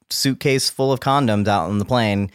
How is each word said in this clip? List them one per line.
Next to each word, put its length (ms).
suitcase 600
full 220
of 80
condoms 480
out 220
on 80
the 80
plane, 500